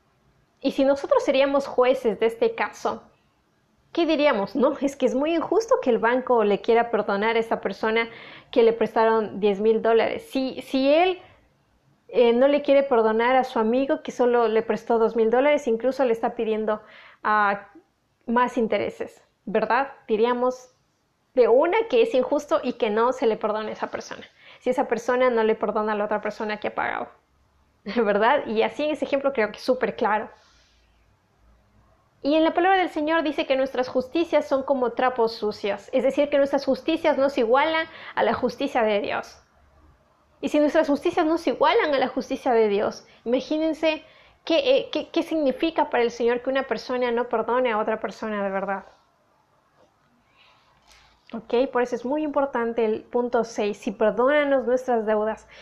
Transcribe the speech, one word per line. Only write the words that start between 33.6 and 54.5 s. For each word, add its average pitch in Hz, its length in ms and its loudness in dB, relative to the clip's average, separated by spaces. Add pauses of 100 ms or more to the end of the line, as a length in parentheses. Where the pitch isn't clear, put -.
justicias 294 580 0
son 269 180 -2
como 254 280 -2
trapos 247 400 0
sucios, 202 600 -6
es 254 120 0
decir, 285 240 2
que 294 80 0
nuestras 277 300 0
justicias 302 500 0
no 277 140 2
se 285 100 -2
igualan 302 460 2 (280)
a - 80 0
la 220 120 2
justicia 262 480 -2
de 214 180 2
Dios. - 420 -8 (1000)
Y - 60 -4
si 294 100 0
nuestras 302 300 2
justicias 339 360 0
no 330 140 0
se 320 120 -2
igualan 320 440 2
a 262 40 0
la 254 100 0
justicia 254 440 -4
de 226 160 4
Dios, 202 380 -2 (180)
imagínense 311 800 -2 (400)
qué, 277 320 2
eh, - 140 -2
qué, - 180 -6
qué 330 140 -2
significa 320 640 -2
para 240 140 -2
el 233 80 0
Señor 240 320 -2
que 262 80 -4
una 269 140 -2
persona 247 480 -4
no 247 160 -2
perdone 233 420 0
a 214 80 -2
otra 220 220 -2
persona 208 420 -6
de 196 80 -2
verdad. 196 340 -6 (2500)
Ok, 233 400 -2
por 240 100 2
eso 240 120 -4
es 226 100 -8
muy 302 200 -2
importante 254 600 -2
el 220 200 -4
punto 240 400 -2
seis, 214 340 -4
"Si 220 140 -6
perdónanos 254 720 2